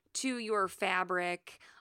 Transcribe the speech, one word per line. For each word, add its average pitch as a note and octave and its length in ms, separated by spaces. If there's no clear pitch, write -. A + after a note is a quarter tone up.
to B3+ 240
your G#3+ 300
fabric, F3+ 920